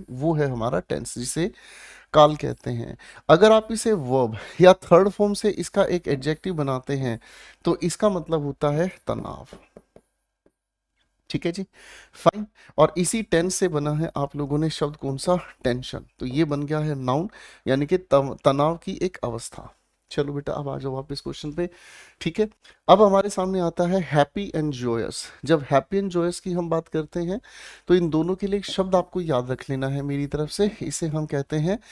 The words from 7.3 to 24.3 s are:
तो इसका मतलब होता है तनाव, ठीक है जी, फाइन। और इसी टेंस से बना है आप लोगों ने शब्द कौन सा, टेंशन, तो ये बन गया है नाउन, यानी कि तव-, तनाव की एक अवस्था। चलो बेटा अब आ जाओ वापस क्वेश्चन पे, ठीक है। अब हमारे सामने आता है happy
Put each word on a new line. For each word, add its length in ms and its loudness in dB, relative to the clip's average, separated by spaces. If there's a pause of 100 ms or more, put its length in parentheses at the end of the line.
तो 180 2
इसका 260 0
मतलब 360 -2
होता 240 -2
है 180 0 (200)
तनाव, 400 -8 (1800)
ठीक 160 -4
है 60 -2
जी, 120 -8 (520)
फाइन। 300 -2 (320)
और 200 4
इसी 260 -2
टेंस 320 0
से 140 0
बना 240 -2
है 240 -2
आप 180 -4
लोगों 220 -2
ने 140 0
शब्द 260 -4
कौन 200 -6
सा, 180 0 (280)
टेंशन, 420 -4 (140)
तो 60 -8
ये 200 0
बन 180 -2
गया 160 -4
है 160 -2
नाउन, 340 -2 (380)
यानी 180 2
कि 120 0
तव-, 480 2
तनाव 320 4
की 240 -10
एक 220 -4
अवस्था। 500 -10 (380)
चलो 220 -4
बेटा 200 -8
अब 160 -6
आ 80 -6
जाओ 160 -8
वापस 280 -8
क्वेश्चन 320 -10
पे, 160 -4 (520)
ठीक 180 -2
है। 80 0 (400)
अब 140 10
हमारे 280 6
सामने 320 -2
आता 260 0
है 120 0 (120)
happy 340 0 (140)